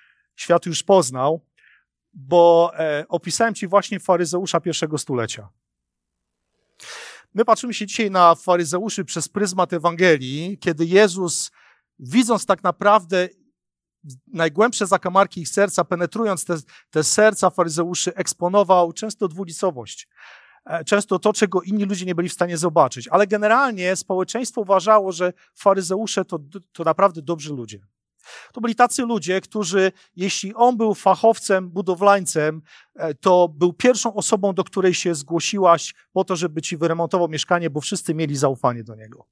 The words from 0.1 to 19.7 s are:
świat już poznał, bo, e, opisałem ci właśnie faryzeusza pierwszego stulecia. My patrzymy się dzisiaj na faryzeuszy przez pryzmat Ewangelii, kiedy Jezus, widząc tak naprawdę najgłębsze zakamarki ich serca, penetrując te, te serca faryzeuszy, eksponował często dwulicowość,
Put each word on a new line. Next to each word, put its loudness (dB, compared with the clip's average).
świat 0
już -6
poznał, 2
bo, 6
e, -4
opisałem -2
ci -8
właśnie 0
faryzeusza 0
pierwszego -4
stulecia. -6
My 0
patrzymy 0
się -6
dzisiaj -4
na 6
faryzeuszy -2
przez -8
pryzmat -2
Ewangelii, 0
kiedy -2
Jezus, 2
widząc 0
tak 0
naprawdę 2
najgłębsze 0
zakamarki 0
ich -10
serca, 0
penetrując -4
te, -4
te 0
serca 2
faryzeuszy, -2
eksponował 2
często -6
dwulicowość, -8